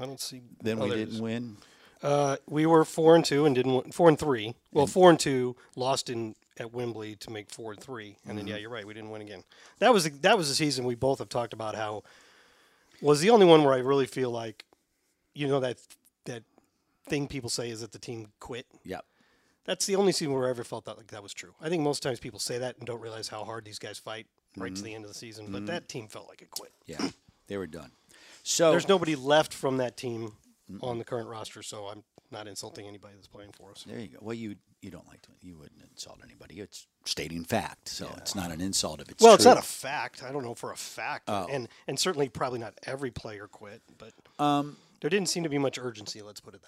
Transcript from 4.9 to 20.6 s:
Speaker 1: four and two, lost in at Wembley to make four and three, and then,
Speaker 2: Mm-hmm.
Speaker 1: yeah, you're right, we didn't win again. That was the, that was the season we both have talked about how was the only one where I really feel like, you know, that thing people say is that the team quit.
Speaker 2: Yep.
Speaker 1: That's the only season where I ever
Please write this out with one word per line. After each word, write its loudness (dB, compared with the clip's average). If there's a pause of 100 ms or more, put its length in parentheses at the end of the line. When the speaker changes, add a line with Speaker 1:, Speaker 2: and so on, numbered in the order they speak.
Speaker 1:
four 10
and 8
two, 0 (220)
lost -2
in -6 (240)
at -10
Wembley -6
to -16
make -12
four -12
and -16
three, -14
and -10
then, -8
Speaker 2:
Mm-hmm. -10
Speaker 1:
yeah, -8
you're -12
right, -10
we -14
didn't -14
win -12
again. -16 (380)
That 8
was 6
the, 0 (100)
that 6
was 0
the -2
season 0
we 0
both 0
have -10
talked -4
about -8
how -6 (960)
was 6
the 4
only 10
one 12
where 6
I 2
really 2
feel -4
like, -8 (720)
you -4
know, 2
that -4 (1300)
thing -2
people -8
say -4
is -10
that -14
the -18
team -12 (120)
quit. -12 (180)
Speaker 2:
Yep. -10 (600)
Speaker 1:
That's -4
the 0
only 4
season -2
where 0
I 0
ever -6